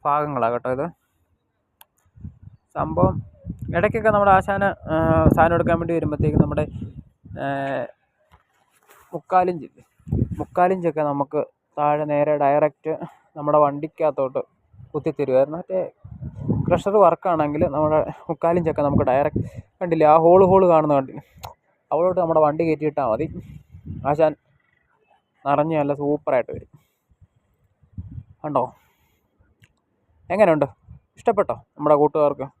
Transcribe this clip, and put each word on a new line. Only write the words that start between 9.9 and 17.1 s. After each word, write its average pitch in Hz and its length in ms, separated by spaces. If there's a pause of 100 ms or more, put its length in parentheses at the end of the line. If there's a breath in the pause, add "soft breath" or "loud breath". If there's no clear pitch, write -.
മുക്കാലിഞ്ചൊക്കെ 170 680
നമുക്ക് 143 300 (360)
താഴെ 147 360
നേരെ 147 220 (100)
ഡയറക്റ്റ് 147 480 (440 soft breath)
നമ്മുടെ 151 280
വണ്ടിക്കകത്തോട്ട് 143 760 (520)
കുത്തിത്തരുമായിരുന്നു. 143 680
മറ്റേ 185 200 (840)
ക്രഷർ 175 380
വർക്കാണെങ്കിൽ 160 580 (140)